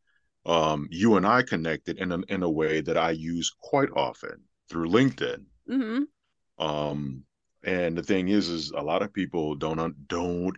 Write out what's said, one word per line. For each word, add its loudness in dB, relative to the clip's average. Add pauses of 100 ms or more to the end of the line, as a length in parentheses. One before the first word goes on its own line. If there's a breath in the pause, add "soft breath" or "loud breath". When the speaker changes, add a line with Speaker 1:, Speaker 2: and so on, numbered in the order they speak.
(460)
Speaker 1:
Um, 2
you 4
and 4
I 6
connected -4
in -4
a, -2 (100)
in -2
a 2
way 0
that -2
I 2
use -4
quite 0
often -4 (260)
through -2
LinkedIn. 2 (240)
Speaker 2:
Mm-hmm. -6
Speaker 1:
Um, -4 (400)
and 0
the -2
thing 2
is, 4
is -4
a -4
lot 0
of -4
people -2
don't -2
un-, -2 (120)
don't -2